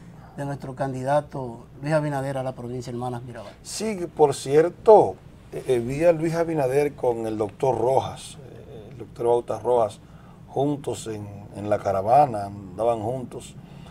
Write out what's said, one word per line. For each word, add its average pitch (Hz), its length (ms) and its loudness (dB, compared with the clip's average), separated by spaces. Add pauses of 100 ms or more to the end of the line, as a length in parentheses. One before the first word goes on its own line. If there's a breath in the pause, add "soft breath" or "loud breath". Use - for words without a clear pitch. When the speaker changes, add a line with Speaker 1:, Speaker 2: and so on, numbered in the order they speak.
(360 loud breath)
Speaker 1:
de 139 100 -8
nuestro 135 300 -8
candidato 131 920 -4 (140)
Luis 147 120 -2
Abinader 143 440 -2
a 131 60 -4
la 131 100 -6
provincia 123 380 -10
de 117 60 -8
Hermanas 123 240 -6
Mirabal. 117 400 -14
Speaker 2:
Sí, 196 460 -6 (100)
por 143 160 6
cierto, 156 840 6 (380)
eh, - 140 -10
eh, 123 120 2
vi 135 240 -2
a 175 80 8
Luis 160 240 0
Abinader 147 600 0
con 117 320 -2
el 110 100 -4
doctor 110 400 0
Rojas, - 600 0 (120)
eh, - 420 -18
el - 60 -18
doctor 117 300 -6
Bautas 117 360 2
Rojas, 117 360 2 (480 loud breath)
juntos 139 600 -2
en, 104 180 -8 (300)
en 101 140 -6
la 104 100 2
caravana, 104 680 2
andaban 101 540 -4
juntos 123 540 -8 (360 loud breath)